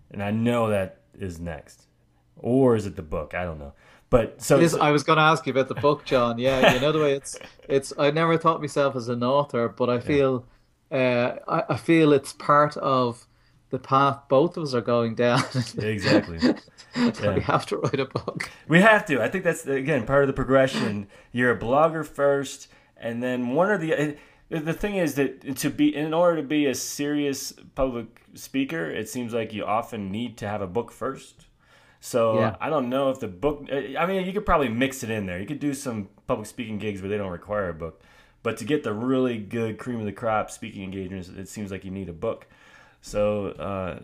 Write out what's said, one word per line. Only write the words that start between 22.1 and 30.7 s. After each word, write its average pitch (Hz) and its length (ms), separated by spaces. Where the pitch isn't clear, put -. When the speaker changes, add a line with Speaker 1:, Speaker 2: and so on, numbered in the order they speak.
Speaker 1:
and 117 260
then 123 280
one 175 200
or 208 80
the, 160 140
uh, 147 200
the, 160 120
the 160 120
thing 202 240
is 160 200
that 135 420
to 151 100
be, 147 260
in 156 200
order 170 260
to 135 60
be 147 200
a 127 80
serious 143 800
public 123 480
speaker, 160 540
it - 200
seems 208 260
like 113 180
you 104 120
often 104 480
need 110 260
to 107 100
have 101 140
a 95 60
book 113 240